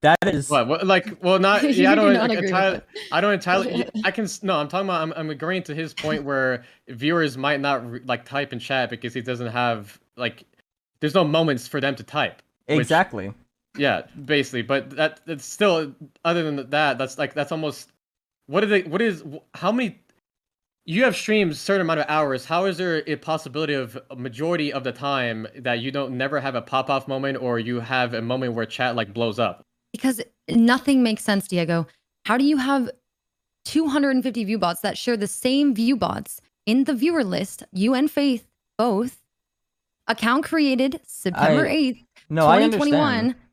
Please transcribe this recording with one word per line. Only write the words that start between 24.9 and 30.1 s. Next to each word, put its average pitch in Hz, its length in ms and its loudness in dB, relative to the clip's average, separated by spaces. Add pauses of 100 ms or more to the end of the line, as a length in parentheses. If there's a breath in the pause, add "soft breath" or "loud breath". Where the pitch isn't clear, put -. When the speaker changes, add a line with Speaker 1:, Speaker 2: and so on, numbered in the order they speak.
Speaker 2:
time 123 520 -4 (120)
that 123 240 -2
you 131 100 -6
don't, 135 260 -6
never 139 220 -2
have 131 160 -4
a 117 60 -2
pop-off 131 440 -2
moment, 135 360 -4
or 120 180 -2
you 120 220 -4
have 123 320 -2
a 113 80 -4
moment 123 320 -2
where 113 120 -2
chat, 120 300 -2
like, 104 180 -4
blows 113 260 -2
up? 101 220 -2 (300)
Speaker 3:
Because 254 300 -2 (260)